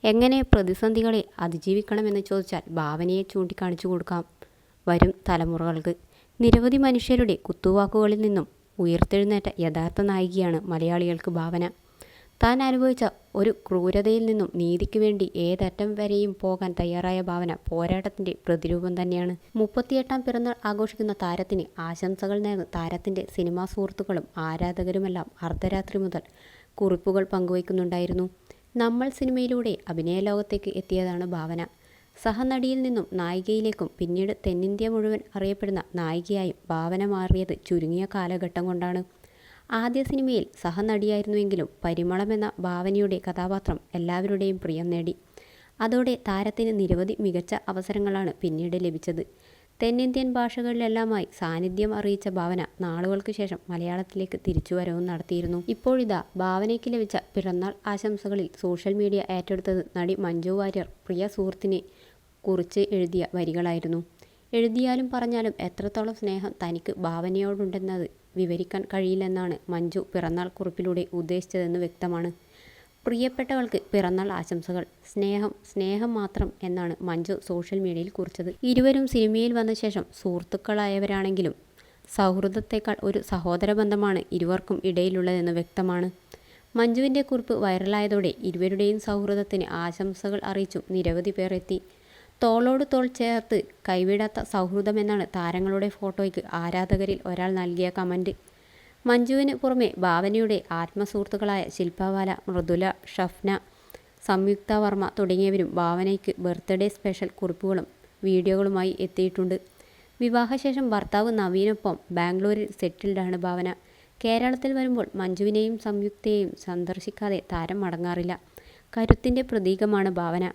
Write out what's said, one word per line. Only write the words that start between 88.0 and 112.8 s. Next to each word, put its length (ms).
ഇരുവരുടെയും 580
സൗഹൃദത്തിന് 680
ആശംസകൾ 680
അറിയിച്ചും 460
നിരവധി 460
പേർ 180
എത്തി. 240
തോളോട് 460
തോൾ 200
ചേർത്ത് 520
കൈവിടാത്ത 600
സൗഹൃദമെന്നാണ് 840
താരങ്ങളുടെ 640
ഫോട്ടോയ്ക്ക് 540
ആരാധകരിൽ 720
ഒരാൾ 260
നൽകിയ 380
കമന്റ്. 420
മഞ്ജുവിന് 500
പുറമെ 340
ഭാവനയുടെ 600
ആത്മസുഹൃത്തുക്കളായ 960
ശില്പ 320
വാല, 200
മൃദുല, 380
ഷഫ്ന, 440
സംയുക്ത 500
വർമ്മ 320
തുടങ്ങിയവരും 600
ഭാവനയ്ക്ക് 640
ബർത്ത്ഡേ 500
സ്പെഷ്യൽ 440
കുറിപ്പുകളും 540
വീഡിയോകളുമായി 800
എത്തിയിട്ടുണ്ട്. 560
വിവാഹശേഷം 720
ഭർത്താവ് 420
നവീനൊപ്പം 640
ബാംഗ്ലൂരിൽ 600
സെറ്റിൽഡാണ് 680